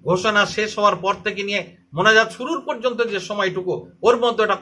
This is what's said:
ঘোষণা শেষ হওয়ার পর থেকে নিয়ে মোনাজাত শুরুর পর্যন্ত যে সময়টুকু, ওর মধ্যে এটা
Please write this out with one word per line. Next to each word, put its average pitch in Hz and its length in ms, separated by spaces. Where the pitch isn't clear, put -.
ঘোষণা 202 440
শেষ 214 320
হওয়ার 202 180
পর 190 180
থেকে 202 180
নিয়ে 202 340
মোনাজাত 220 360
শুরুর 302 300
পর্যন্ত 240 420
যে 202 180
সময়টুকু, 185 680
ওর 233 160
মধ্যে 226 260
এটা 202 180